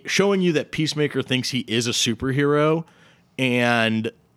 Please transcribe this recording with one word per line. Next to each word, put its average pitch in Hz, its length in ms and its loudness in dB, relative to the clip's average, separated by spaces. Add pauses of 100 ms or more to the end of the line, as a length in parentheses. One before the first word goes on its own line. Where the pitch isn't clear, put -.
showing 196 360 2
you 180 120 2
that 139 180 -2
Peacemaker 147 500 -2
thinks 127 280 -2
he 127 180 -2
is 113 200 0
a 120 40 -2
superhero 143 920 0 (520)
and 120 720 0 (260)